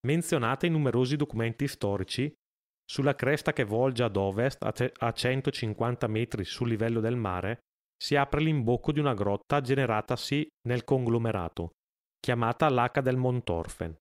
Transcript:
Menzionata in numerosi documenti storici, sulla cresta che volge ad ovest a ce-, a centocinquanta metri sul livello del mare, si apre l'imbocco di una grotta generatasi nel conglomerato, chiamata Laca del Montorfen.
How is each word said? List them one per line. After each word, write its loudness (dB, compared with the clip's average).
Menzionata 2
in 2
numerosi 2
documenti -2
storici, -2
sulla 2
cresta 0
che 0
volge 0
ad -2
ovest 0
a -2
ce-, -2
a 0
centocinquanta -2
metri -2
sul -4
livello 0
del 0
mare, -2
si 0
apre 2
l'imbocco 2
di 0
una 2
grotta 0
generatasi 0
nel -2
conglomerato, 0
chiamata 2
Laca 2
del 2
Montorfen. -2